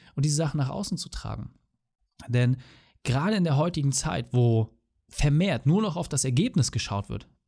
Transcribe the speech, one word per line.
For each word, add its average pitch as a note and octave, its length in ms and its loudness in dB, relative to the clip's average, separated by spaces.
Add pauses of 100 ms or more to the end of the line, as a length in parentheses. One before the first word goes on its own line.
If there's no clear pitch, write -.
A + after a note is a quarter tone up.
(140)
und C#3 100 0
diese D3+ 120 2
Sachen D#3 220 0
nach C3 120 0
außen G3 280 -6
zu - 100 -10
tragen. - 500 -10 (680)
Denn B2 300 2 (440)
gerade C#3+ 320 0
in G3 80 2
der D#3 140 2
heutigen D3+ 340 0
Zeit, B2+ 420 -4
wo A#2 460 2 (300)
vermehrt D3 580 2
nur F3+ 160 4
noch F3+ 140 -2
auf F3+ 120 -4
das C#3+ 160 -2
Ergebnis B2+ 460 0
geschaut G2+ 380 -6
wird, G#2 200 -10 (200)